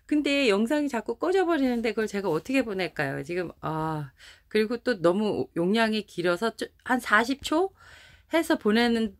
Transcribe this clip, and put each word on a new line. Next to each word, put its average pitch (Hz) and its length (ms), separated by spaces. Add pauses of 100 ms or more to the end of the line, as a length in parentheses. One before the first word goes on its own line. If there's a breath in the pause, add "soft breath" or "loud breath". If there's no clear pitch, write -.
근데 277 420
영상이 233 400
자꾸 233 280
꺼져버리는데 294 720
그걸 214 160
제가 202 220
어떻게 202 340
보낼까요? 160 640
지금, 175 260 (100)
아, 156 520 (360 loud breath)
그리고 214 300
또 233 220
너무 175 560
용량이 214 500
길어서 180 500
쪼-, - 100 (180)
한 254 160
사십 233 420
초 339 280 (600 loud breath)
해서 330 260
보내는, 226 600